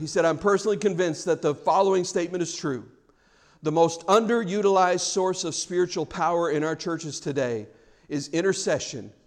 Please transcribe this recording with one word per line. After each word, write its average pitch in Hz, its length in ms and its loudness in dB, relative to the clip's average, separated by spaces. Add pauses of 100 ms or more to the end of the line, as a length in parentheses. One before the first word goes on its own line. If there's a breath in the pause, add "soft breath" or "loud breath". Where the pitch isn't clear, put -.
he 151 80 -8
said, 170 160 2
"I'm 160 120 2
personally 202 420 0
convinced 180 480 0
that 165 160 0
the 147 120 2
following 190 480 2
statement 175 400 -4
is 160 140 -6
true. 131 320 -6 (760 soft breath)
The 151 100 -2
most 165 360 2
underutilized 196 920 4
source 185 440 -2
of 165 100 -4
spiritual 175 500 -2
power 170 460 0
in 151 140 0
our 160 120 -2
churches 160 420 -6
today 123 480 -4 (440 soft breath)
is 143 180 -6
intercession 156 800 -2 (160)